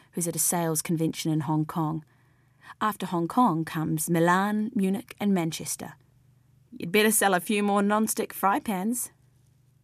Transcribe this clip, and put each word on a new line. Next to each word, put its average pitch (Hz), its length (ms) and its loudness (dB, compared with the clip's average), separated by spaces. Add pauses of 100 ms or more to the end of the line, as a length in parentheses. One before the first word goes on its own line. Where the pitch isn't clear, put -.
(100)
who's 170 180 -4
at 165 80 -4
a - 20 -8
sales 165 440 0
convention 160 500 0
in 151 80 2
Hong 156 240 0
Kong. 156 400 -4 (760)
After 208 280 -4
Hong 170 200 -2
Kong 165 380 2
comes 156 460 -4
Milan, 190 640 2
Munich, 190 440 -2
and 202 140 2
Manchester. 160 640 -4 (760)
"You'd - 200 -10
better 214 180 6
sell 196 220 4
a 180 80 4
few 208 220 0
more 202 180 2
non-stick 208 540 0
fry 196 260 2
pans." 220 520 -4 (720)